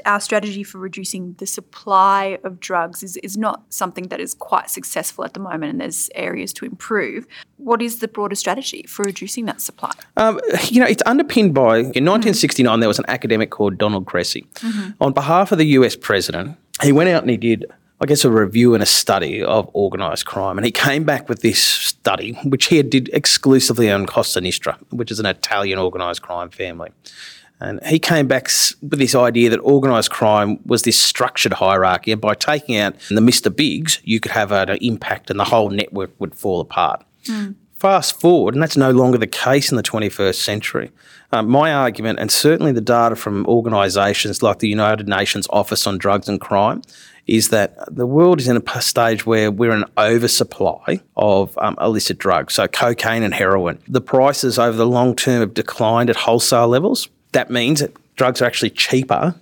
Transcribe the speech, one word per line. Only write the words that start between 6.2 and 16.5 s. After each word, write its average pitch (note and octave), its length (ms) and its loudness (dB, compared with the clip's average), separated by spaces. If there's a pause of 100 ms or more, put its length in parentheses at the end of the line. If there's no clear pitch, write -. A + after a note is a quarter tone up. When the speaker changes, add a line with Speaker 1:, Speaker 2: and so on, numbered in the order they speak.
Speaker 1:
to - 100 -14
improve. G#3+ 640 -8 (300)
What A#3 240 -2
is A#3 180 -8
the A3+ 80 -6
broader G3+ 280 -6
strategy G3+ 520 -6
for - 160 -8
reducing G3+ 400 -8
that - 160 -8
supply? - 320 -10 (240)
Speaker 2:
Um, A3 240 2 (300)
you A#3+ 100 4
know, B3 80 6
it's A3+ 180 2
underpinned A#3 480 2
by, A#2 260 4
in B2+ 260 0
nineteen G#3+ 280 2
sixty-nine, B2 460 2
there A2+ 80 2
was G#2 120 0
an - 100 -8
academic A2+ 400 -2
called G2+ 280 -2
Donald G#2 280 -2
Cressy. - 480 -6
Speaker 1:
Mm-hmm. G#3 380 -8 (100)
Speaker 2:
On C#3 100 2
behalf E3 400 2
of G3 60 2
the D#3 80 4
U C#3 180 6
S A#2 140 0
president, G2 580 -4 (260)